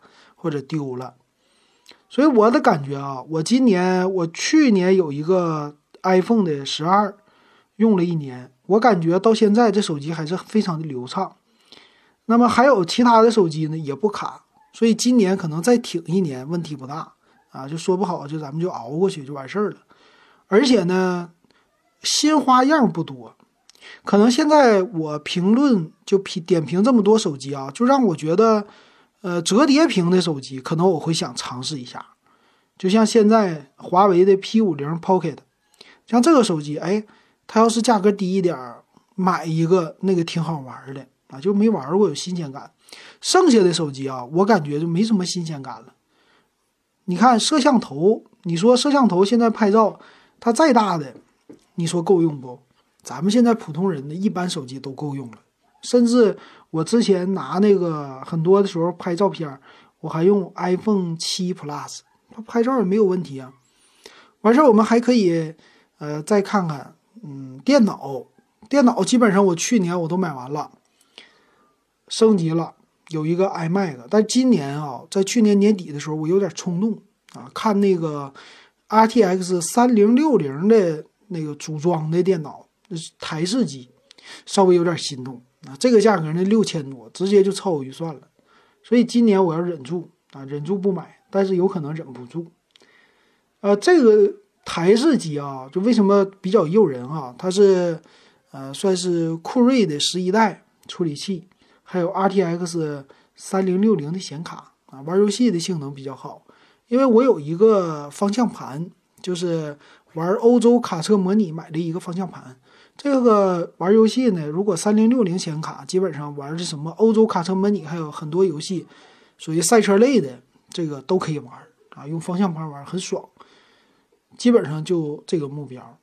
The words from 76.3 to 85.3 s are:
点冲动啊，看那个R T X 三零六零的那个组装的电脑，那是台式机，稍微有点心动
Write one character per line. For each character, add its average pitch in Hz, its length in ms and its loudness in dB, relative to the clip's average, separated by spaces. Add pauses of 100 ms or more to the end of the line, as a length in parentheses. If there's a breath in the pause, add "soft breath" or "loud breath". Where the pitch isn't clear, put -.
点 196 160 -2
冲 175 260 -6
动 214 220 -4 (320)
啊， 123 200 -18
看 208 280 -2
那 196 160 2
个 147 340 -8 (560 loud breath)
R 220 200 4
T 226 160 4
X 180 380 -2
三 240 340 2
零 208 200 4
六 285 220 2
零 147 300 -2
的 175 360 2 (260)
那 170 120 -8
个 151 140 -8
组 151 240 -10
装 156 320 -2
的 175 100 0
电 180 220 0
脑， 123 240 -18 (220)
那 185 60 -12
是 160 240 -14
台 160 240 -6
式 208 220 -2
机， 135 240 -14 (560 loud breath)
稍 196 200 2
微 180 100 6
有 170 80 2
点 170 140 -2
心 127 260 -10
动 123 180 -14 (260)